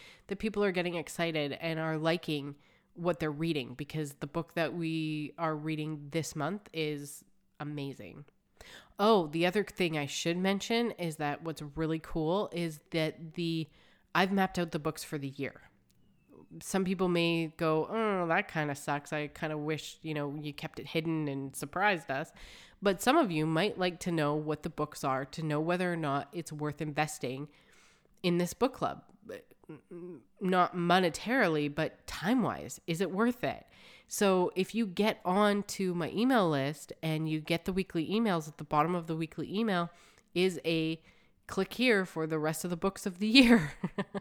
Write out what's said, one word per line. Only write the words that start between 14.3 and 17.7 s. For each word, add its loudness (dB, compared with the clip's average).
mapped 2
out -2
the -2
books -4
for -8
the -6
year. -10
Some 0
people 0
may 2
go, 2